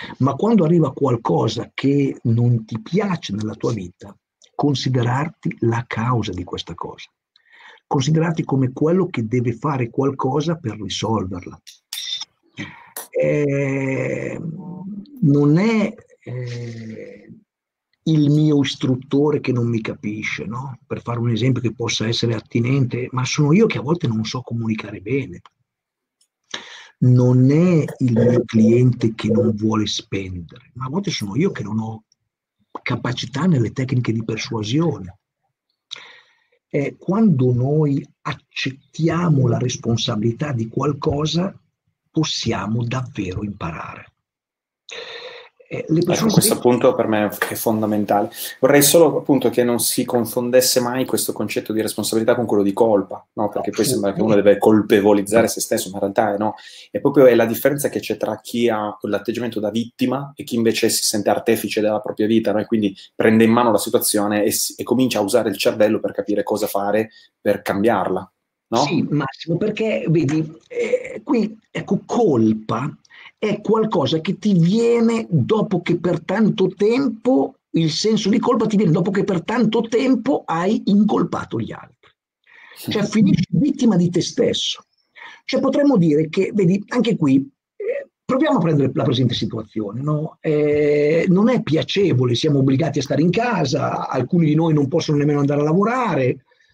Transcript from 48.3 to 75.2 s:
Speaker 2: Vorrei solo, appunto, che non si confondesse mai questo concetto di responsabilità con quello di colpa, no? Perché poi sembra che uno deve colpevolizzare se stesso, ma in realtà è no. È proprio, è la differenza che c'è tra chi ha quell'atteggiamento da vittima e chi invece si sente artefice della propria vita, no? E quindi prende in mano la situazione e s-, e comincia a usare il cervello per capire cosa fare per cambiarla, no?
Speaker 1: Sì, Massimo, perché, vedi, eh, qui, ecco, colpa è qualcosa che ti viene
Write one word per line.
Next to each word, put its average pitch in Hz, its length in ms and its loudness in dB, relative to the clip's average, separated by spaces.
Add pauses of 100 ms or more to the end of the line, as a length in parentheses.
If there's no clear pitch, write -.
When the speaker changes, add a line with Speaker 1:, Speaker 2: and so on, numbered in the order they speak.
Speaker 2:
Vorrei 139 220 6
solo, 143 380 6
appunto, 127 320 2
che 120 120 2
non 120 160 0
si - 240 -2
confondesse 123 760 0
mai 123 260 -2
questo - 260 -4
concetto - 420 -6
di 110 100 0
responsabilità 110 500 0
con 113 140 -2
quello 101 160 2
di 98 100 0
colpa, 104 500 2 (100)
no? 104 160 -2
Perché - 200 -6
poi 107 160 0
sembra 104 280 0
che - 100 -4
uno 107 100 2
deve 101 240 6
colpevolizzare 104 880 4
se - 140 -6
stesso, - 280 -4
ma 98 80 -10
in 98 40 -6
realtà 101 320 0
è 101 60 -2
no. 107 160 -2 (340)
È - 100 -4
proprio, 143 280 6
è 117 80 6
la 113 100 4
differenza 135 440 -2
che 104 100 -6
c'è 104 180 -6
tra 107 240 -6
chi 117 260 -2
ha 107 320 -4
quell'atteggiamento 110 600 -6
da 104 100 -4
vittima 123 640 -4
e 147 100 -16
chi - 120 -8
invece 113 340 2
si - 140 -4
sente 104 260 -2
artefice 110 520 0
della 107 180 0
propria 107 260 -4
vita, 113 260 2
no? 107 60 0
E 104 80 -2
quindi 104 320 -2 (160)
prende 113 300 4
in 113 80 6
mano 120 200 4
la 101 60 4
situazione 104 680 0
e 110 60 2
s-, - 240 -4
e - 60 -10
comincia 120 380 0
a - 20 2
usare 107 280 0
il 95 100 -4
cervello 107 400 2
per 101 140 -6
capire 101 280 -2
cosa 104 240 -2
fare 104 460 -2 (280)
per 101 220 0
cambiarla, 95 720 0 (360)
no? 117 100 0
Speaker 1:
Sì, 147 280 0
Massimo, 147 500 -4
perché, 214 520 -4
vedi, 156 420 0 (160)
eh, 494 560 -4
qui, 233 320 0 (140)
ecco, - 380 -4
colpa 127 840 0 (460)
è 208 240 -4
qualcosa 190 580 0
che 170 180 -4
ti 214 160 0
viene 226 760 2